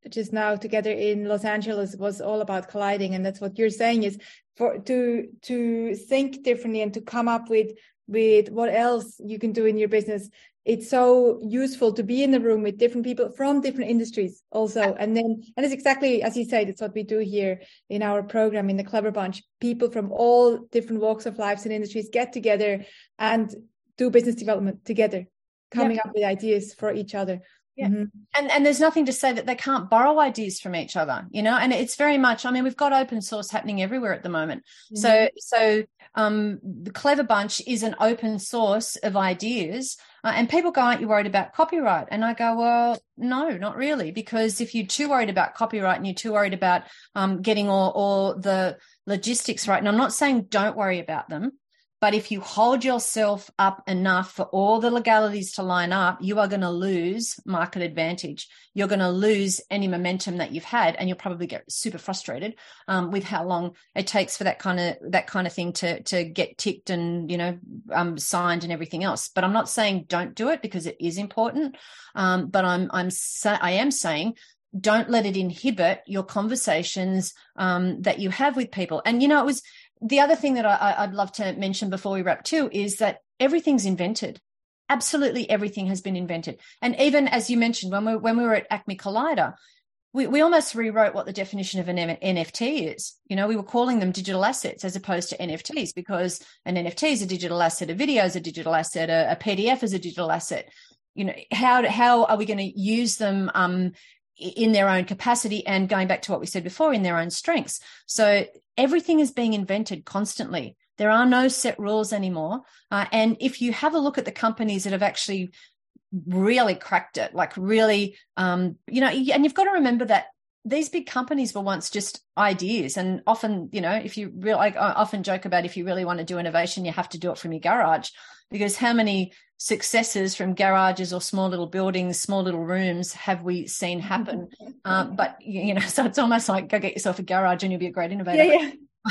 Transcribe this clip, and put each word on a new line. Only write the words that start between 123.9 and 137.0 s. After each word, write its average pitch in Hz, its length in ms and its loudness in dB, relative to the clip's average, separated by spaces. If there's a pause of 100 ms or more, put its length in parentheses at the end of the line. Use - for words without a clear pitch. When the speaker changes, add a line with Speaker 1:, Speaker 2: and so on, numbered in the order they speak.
Speaker 2:
if 214 240 -4
you 208 180 -8
really, 196 240 0
I, 208 120 4
I 196 240 0
often 214 280 0
joke 190 220 -4
about, 180 200 2
if 175 120 -8
you 175 80 -6
really 185 200 -2
wanna 170 200 -4
do 175 140 -6
innovation, 170 460 -2
you 180 60 -4
have 175 200 -6
to 175 80 -12
do 175 120 -4
it - 80 -8
from 170 140 -8
your 160 80 -6
garage, 170 500 2 (400)
because 202 260 -2
how 240 160 2
many 202 400 2 (240)
successes 202 800 -2
from 185 200 -2
garages 190 580 2
or 180 80 -4
small 190 280 -2
little 175 180 -2
buildings, 185 520 -2
small 196 240 -2
little 175 200 -2
rooms 180 500 -2
have 185 300 -4
we 180 260 -4
seen 175 320 -4
happen? 196 540 -4
Speaker 1:
<laughs> - 40 -20 (280)
Speaker 2:
Um, 190 300 0
but, 190 240 -2
y-, 190 220 -8
you 202 100 0
know, 190 80 0
<laughs> 196 60 -2
so - 180 0
it's - 140 0
almost 233 280 2
like, 190 220 0
go 214 100 0
get 190 140 -2
yourself 190 260 -4